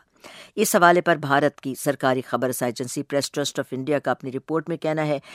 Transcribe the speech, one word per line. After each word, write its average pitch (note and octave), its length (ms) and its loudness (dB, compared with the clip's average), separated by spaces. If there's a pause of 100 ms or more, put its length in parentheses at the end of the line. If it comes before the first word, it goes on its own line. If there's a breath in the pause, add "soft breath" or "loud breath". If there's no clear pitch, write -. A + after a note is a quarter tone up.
(560 loud breath)
اس G#3 200 2
حوالے F3 260 6
پر E3+ 140 4
بھارت C#3+ 460 2
کی C3 140 -6
سرکاری C3 460 0
خبر B2 280 -2
رساں B2+ 180 -4
ایجنسی B2 360 -6
پریس C#3 280 -4
ٹرسٹ C#3+ 280 -4
آف C3+ 120 -4
انڈیا C3 280 -2
کا C3 120 -2
اپنی B2+ 200 -6
رپورٹ D#3 380 -4
میں E3 80 -4
کہنا D#3 300 -2
ہے D3 120 0 (160 loud breath)